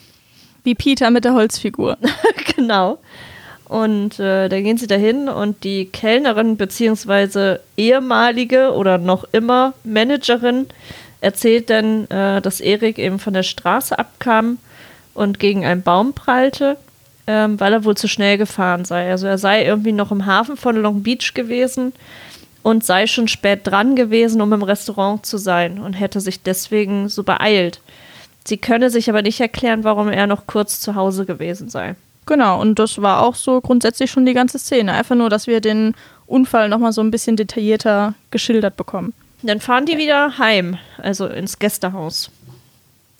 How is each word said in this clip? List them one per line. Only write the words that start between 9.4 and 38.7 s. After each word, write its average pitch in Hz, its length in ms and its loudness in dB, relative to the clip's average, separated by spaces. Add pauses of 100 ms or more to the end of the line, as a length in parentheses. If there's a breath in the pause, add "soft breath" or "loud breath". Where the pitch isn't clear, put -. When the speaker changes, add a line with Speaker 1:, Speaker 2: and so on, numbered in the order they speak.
Speaker 2:
Managerin 247 840 0 (540 loud breath)
erzählt 226 500 2
dann, 220 400 0
äh, 196 320 0
dass 190 180 -4
Erik 214 380 0
eben 185 220 -4
von 202 120 -4
der 185 120 0
Straße 185 520 -4
abkam 233 640 -2 (560 loud breath)
und 202 240 -2
gegen 196 260 0
einen 180 180 0
Baum 196 320 2
prallte, 277 640 0 (500)
ähm, 214 320 0
weil 202 140 4
er 214 100 0
wohl 208 120 2
zu 214 120 -4
schnell 202 300 2
gefahren 180 460 -2
sei. 175 280 -4
Also 185 160 -2
er 196 100 0
sei 202 260 2
irgendwie 214 280 0
noch 202 180 -2
im 196 160 -2
Hafen 226 300 0
von 240 180 -2
Long 208 300 -2
Beach 247 300 -4
gewesen 254 580 -4 (720 loud breath)
und 226 200 2
sei 190 220 2
schon 226 220 0
spät 202 340 0
dran 208 320 2
gewesen, 226 460 2
um 208 120 2
im 208 120 2
Restaurant 202 600 -2
zu 214 140 -6
sein 180 400 -2
und 196 140 -8
hätte 196 280 -4
sich 190 220 -8
deswegen 202 640 -2
so 208 140 -6
beeilt. 190 580 0 (640 loud breath)
Sie 214 120 -4
könne 240 340 2
sich 233 180 0
aber 214 140 2
nicht 240 180 -2
erklären, 226 440 -2
warum 208 240 0
er 202 180 0
noch 202 220 -2
kurz - 320 -2
zu 208 160 -6
Hause 190 280 -2
gewesen 175 440 -8
sei. 92 260 -8 (320)
Speaker 1:
Genau, 269 340 2
und 214 180 4
das 214 220 0
war 196 220 2
auch 240 140 2
so 254 260 0
grundsätzlich 247 480 0
schon 254 160 2
die 254 80 2
ganze 254 240 0
Szene. 220 340 0
Einfach - 240 0
nur, 226 140 2
dass 214 160 -2
wir 226 160 0
den 220 320 0 (320 soft breath)
Unfall 247 420 2
nochmal 226 240 2
so 220 80 -2
ein 220 100 2
bisschen 226 260 0
detaillierter 208 760 0 (180)
geschildert 220 460 0